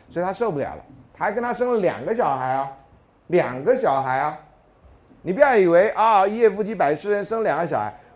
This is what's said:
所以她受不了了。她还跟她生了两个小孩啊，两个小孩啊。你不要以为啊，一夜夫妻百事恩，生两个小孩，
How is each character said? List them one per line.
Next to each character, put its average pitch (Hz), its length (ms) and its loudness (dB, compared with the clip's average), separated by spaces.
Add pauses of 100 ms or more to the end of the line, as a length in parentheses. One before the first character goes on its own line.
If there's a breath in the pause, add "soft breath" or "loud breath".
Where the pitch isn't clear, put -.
(100)
所 165 100 -6
以 - 20 -2
她 185 80 -4
受 208 220 -4
不 147 60 -4
了 76 160 -6
了。 78 100 -18 (300)
她 160 100 -8
还 208 80 -2
跟 226 100 -4
她 240 80 -4
生 247 220 -2
了 233 60 0
两 131 260 -2
个 190 100 -4
小 170 220 -2
孩 131 160 -4
啊， 135 180 -4 (580)
两 135 360 -2
个 233 100 4
小 139 280 0
孩 131 160 -2
啊。 151 200 -4 (840)
你 170 100 -4
不 190 80 2
要 277 160 6
以 190 100 6
为 175 260 6
啊， 202 360 4
一 214 80 -6
夜 226 140 6
夫 196 120 -4
妻 208 120 -6
百 156 200 0
事 175 160 -6
恩， 202 140 -2
生 226 180 -4
两 165 140 0
个 170 100 -2
小 147 120 -2
孩， 107 120 -4 (260 loud breath)